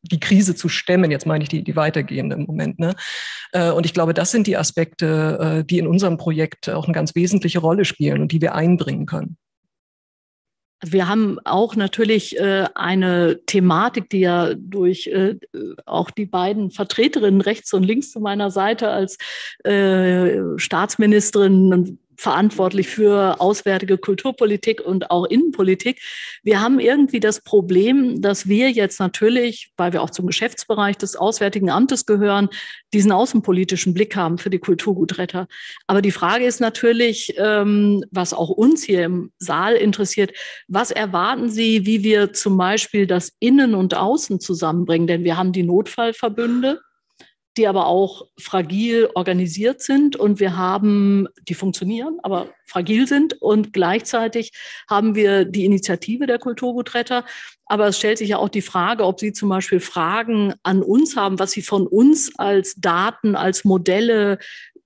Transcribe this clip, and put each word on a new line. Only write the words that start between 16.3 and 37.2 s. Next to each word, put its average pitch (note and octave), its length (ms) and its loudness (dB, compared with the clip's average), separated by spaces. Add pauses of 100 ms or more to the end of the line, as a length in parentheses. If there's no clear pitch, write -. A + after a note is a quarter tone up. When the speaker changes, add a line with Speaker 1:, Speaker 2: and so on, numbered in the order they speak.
Speaker 2:
Vertreterinnen G#3 720 2
rechts G3+ 320 -4
und F#3+ 80 2
links A3+ 300 -2
zu A3+ 80 -12
meiner G3+ 320 -2
Seite G#3 380 0
als, F#3+ 280 -4 (460)
äh, F#3 720 2 (200)
Staatsministerin F#3+ 1400 4 (220)
verantwortlich F#3+ 680 0
für G3+ 520 2
auswärtige F#3+ 600 0
Kulturpolitik G#3+ 840 -2
und F#3 300 -4
auch F3 140 2
Innenpolitik. A#3+ 760 0 (400)
Wir G#3 200 2
haben B3+ 180 2
irgendwie C4+ 400 2
das G#3+ 220 0
Problem, G3+ 840 2
dass G3+ 240 -2
wir A#3+ 240 2
jetzt G#3 280 -2
natürlich, A3+ 760 -2
weil F3+ 160 -2
wir E3 80 -2
auch D3 80 -4
zum F3+ 160 -6
Geschäftsbereich G3+ 720 -2
des - 180 -6
Auswärtigen G3+ 540 0
Amtes B3 380 0
gehören, G3+ 420 2 (420)
diesen G#3 200 4
außenpolitischen F#3 840 0
Blick G#3 220 0
haben F3 240 -2
für G3+ 100 -6
die F#3 80 -2
Kulturgutretter. F3+ 880 -2 (380)
Aber G3+ 160 2
die G3+ 80 2
Frage G#3 360 0
ist B3 140 0
natürlich, A#3 800 0